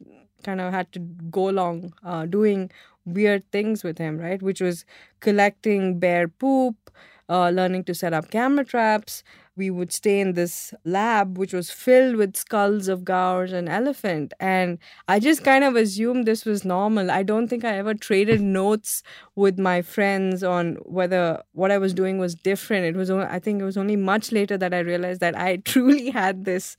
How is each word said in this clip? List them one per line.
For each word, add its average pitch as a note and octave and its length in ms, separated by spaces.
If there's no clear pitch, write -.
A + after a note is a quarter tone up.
kind F#3+ 180
of F3+ 120
had F#3 200
to - 60
go F#3+ 180
along, F3+ 440
uh, E3+ 220
doing G3 420
weird G3+ 480
things G#3 320
with E3 140
him, D#3 200
right? F3+ 240
Which F#3+ 180
was F3+ 240
collecting G3+ 720
bear F3 300
poop, C4 480
uh, F3 220
learning F#3 340
to F3+ 100
set E3+ 180
up D#3 180
camera C4 340
traps. A3 580
We F#3+ 140
would F3+ 220
stay G3+ 280
in F#3+ 140
this F3 400
lab, G3 540
which F#3 140
was F3+ 180
filled B3+ 460
with G3+ 200
skulls G3+ 520
of F#3 160
gaurs F#3 480
and F3 160
elephant. F#3+ 720
And F#3 380
I G3 120
just D4+ 240
kind C4+ 200
of C4 120
assumed A3+ 500
this A3 180
was G3+ 200
normal. F#3+ 460
I F#3 120
don't A3 260
think A#3+ 160
I A3 120
ever G#3 180
traded G#3 460
<laughs> F#3+ 200
notes G#3+ 420
with G3 220
my F3+ 240
friends F#3+ 600
on F3 320
whether F3+ 440
what F#3+ 180
I G3+ 80
was F#3+ 160
doing F#3+ 240
was F3+ 160
different. F#3+ 520
It E3 100
was F#3 140
o-, F#3+ 100
I - 20
think G3+ 220
it G3 40
was F#3+ 120
only G#3 200
much G3 360
later G3+ 260
that F3+ 160
I F3+ 60
realized F3+ 400
that F3 180
I F3+ 180
<laughs> F#3+ 80
truly C4 460
had F#3+ 340
this F#3 340